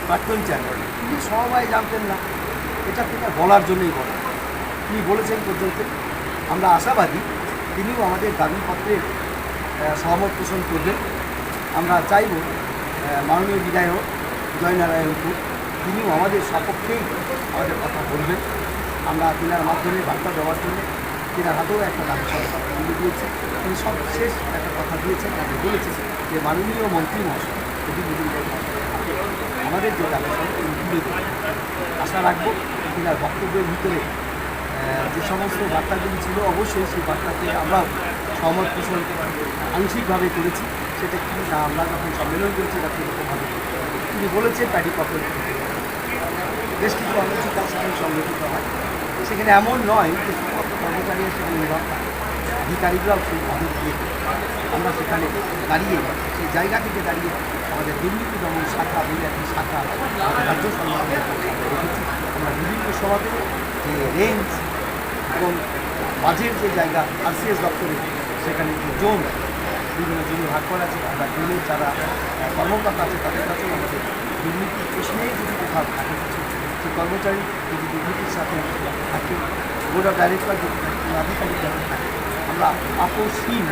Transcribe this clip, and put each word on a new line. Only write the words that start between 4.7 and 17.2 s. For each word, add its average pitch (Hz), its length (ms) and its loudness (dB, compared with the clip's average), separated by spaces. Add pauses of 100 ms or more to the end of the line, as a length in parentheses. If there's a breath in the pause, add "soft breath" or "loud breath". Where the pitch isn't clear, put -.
তিনি 214 260 0
বলেছেন 214 380 2
পর্যন্ত। 180 320 0 (720)
আমরা 185 180 4
আশাবাদী 175 520 6 (520)
তিনিও 226 300 0
আমাদের 185 360 2
দাবিপত্রের, 190 640 2
আহ, - 1000 -2
সহমত 180 340 4
পোষণ 185 240 0 (100)
করবেন। 165 260 2 (760)
আমরা 170 200 4 (140)
চাইব, 208 240 6
আহ, 160 100 0 (840)
মাননীয় 190 380 4
বিধায়ক 175 400 2 (540)
জয়নারায়ণপুর 170 760 4 (460)
তিনিও 202 340 0
আমাদের 208 260 4 (100)
সপক্ষেই 202 520 0 (500)